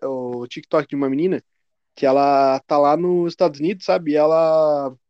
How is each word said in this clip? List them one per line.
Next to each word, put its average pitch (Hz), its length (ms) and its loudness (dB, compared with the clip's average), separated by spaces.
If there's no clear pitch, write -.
o 123 420 -8
TikTok - 420 -4
de 143 80 -8
uma 139 140 -2
menina 151 320 -2
que 143 100 -2
ela 135 560 2
tá 147 160 -2
lá 147 180 4
nos 175 360 -2
Estados 151 280 -2
Unidos, 180 260 -4
sabe? 180 260 0
E 151 40 2
ela, 151 760 2